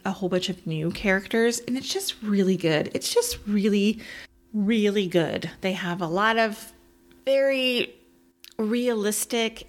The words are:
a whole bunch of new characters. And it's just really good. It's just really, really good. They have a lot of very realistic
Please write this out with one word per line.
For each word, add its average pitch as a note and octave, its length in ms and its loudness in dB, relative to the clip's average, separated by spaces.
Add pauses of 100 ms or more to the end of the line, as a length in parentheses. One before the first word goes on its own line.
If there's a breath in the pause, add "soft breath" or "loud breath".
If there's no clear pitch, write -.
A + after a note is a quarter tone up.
a F#3+ 60 -2
whole F#3 180 -4
bunch F#3 220 0
of - 160 -8
new D#3+ 240 -2
characters. A3+ 760 0
And B3 120 -2
it's - 100 -8
just - 340 -4
really G3 360 2
good. D#3+ 360 0
It's - 180 -4
just - 340 0
really, G#3 540 2 (520 loud breath)
really G#3 560 2
good. E3 420 0 (120)
They F#3+ 100 0
have F3+ 300 -4
a - 40 -2
lot G#3 320 2
of A3 340 -2 (520)
very C4+ 680 2 (640)
realistic A3+ 1120 -2